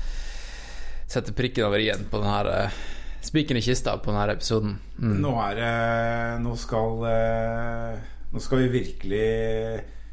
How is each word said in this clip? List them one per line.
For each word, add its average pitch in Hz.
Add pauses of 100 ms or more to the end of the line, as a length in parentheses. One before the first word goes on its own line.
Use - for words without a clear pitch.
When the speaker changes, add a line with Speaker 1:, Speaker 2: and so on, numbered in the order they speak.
(1040)
Speaker 1:
sette -
prikken 123
over 101
i-en 101
på 104
den 104
her, 101
eh, 98 (520)
spiken 147
i 113
kista 123
på -
den 107
her 104
episoden. 104 (240)
Mm. 104
Speaker 2:
Nå 135 (160)
er 101
det, 117
nå 120
skal, 113
eh, 113 (340)
nå -
skal -
vi 127
virkelig 110 (300)